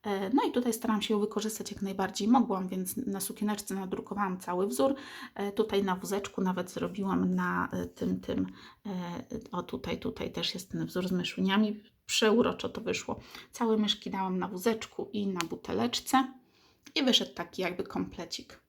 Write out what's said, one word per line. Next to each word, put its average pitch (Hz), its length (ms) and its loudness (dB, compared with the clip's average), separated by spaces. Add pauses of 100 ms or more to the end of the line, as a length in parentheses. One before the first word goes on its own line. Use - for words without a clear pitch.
E, 196 260 0
no 277 200 4
i - 20 -2
tutaj 247 220 2
staram 220 280 0
się 220 120 0
ją 208 60 4
wykorzystać 214 520 -2
jak - 100 -8
najbardziej 190 460 -2
mogłam, 202 400 4
więc 185 300 -4
na 196 220 -2
sukieneczce 202 560 -2
nadrukowałam 190 640 -2
cały 180 280 0
wzór. 269 280 4 (400)
E, 202 160 -2
tutaj 208 320 2
na 185 120 2
wózeczku 190 460 -4
nawet 185 300 0
zrobiłam 185 640 0
na, 180 360 0
e, 180 140 -4
tym, - 340 -2
tym, - 280 -2 (380)
e, 208 40 -6 (640)
o 175 120 -2
tutaj, - 360 -4
tutaj - 320 -4
też - 220 -2
jest - 180 -8
ten 160 140 0
wzór 180 220 -2
z 180 40 0
myszyniami. 190 720 2 (260)
Przeuroczo - 600 4
to - 120 -6
wyszło. - 380 -4 (320)
Całe 220 260 2
myszki 208 320 0
dałam 190 300 0
na 180 80 0
wózeczku 220 680 -2
i 104 140 -2
na 185 120 -2
buteleczce 240 960 2 (640)
i 302 80 2
wyszedł 226 300 4
taki - 280 -6
jakby 180 220 -2
komplecik. - 840 -6